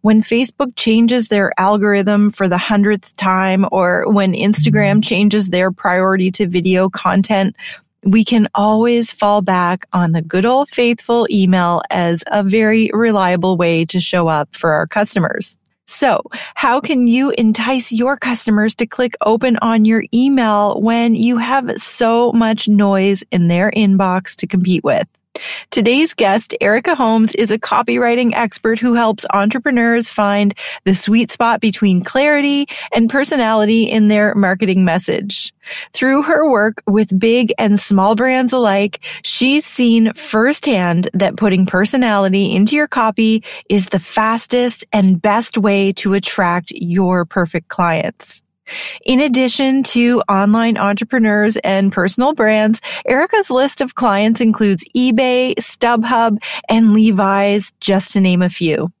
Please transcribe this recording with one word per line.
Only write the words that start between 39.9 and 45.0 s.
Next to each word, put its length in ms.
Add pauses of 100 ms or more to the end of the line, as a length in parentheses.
firsthand 1000
that 240
putting 300
personality 880
into 180
your 140
copy 560 (240)
is 200
the 120
fastest 920
and 300